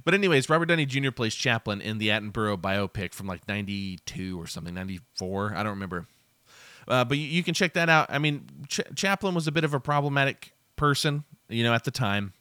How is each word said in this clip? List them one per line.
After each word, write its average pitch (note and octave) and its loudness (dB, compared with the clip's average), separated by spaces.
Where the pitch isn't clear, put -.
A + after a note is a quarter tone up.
But E3+ 4
anyways, F3 4
Robert E3 4
Downey D#3+ 2
Junior C3+ 0
plays A2+ -2
Chaplin A2 0
in A2 -4
the G#2+ 2
Attenborough G#2+ 0
biopic G2 -2
from, G2 -12
like, F2+ -8
ninety-two F#2+ -6
or E2 -12
something, E2+ -10
ninety-four. F#2+ -6
I F2+ -2
don't G#2 -4
remember. F#2 -8
Uh, B2+ 2
but C#3+ 0
you, D#3 -4
you E3 0
can E3+ -2
check E3+ 0
that E3+ 2
out. D#3 6
I - -2
mean, D3 -2
Ch-, - -4
Chaplin G3 0
was D#3+ 0
a D#3 0
bit D#3+ 0
of D3+ 0
a C#3+ 0
problematic C#3 0
person, D3 2
you A#2 0
know, A#2 4
at A#2 2
the - -4
time. G2+ -2